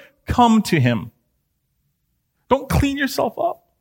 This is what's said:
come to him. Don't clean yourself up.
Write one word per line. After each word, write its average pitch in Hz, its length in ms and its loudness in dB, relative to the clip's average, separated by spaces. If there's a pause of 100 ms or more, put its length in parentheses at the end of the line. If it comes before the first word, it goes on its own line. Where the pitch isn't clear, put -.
(280)
come 226 360 4
to 165 160 0
him. 117 320 0 (1400)
Don't 262 220 -2
clean 277 260 0
yourself - 440 -4
up. - 280 -6 (140)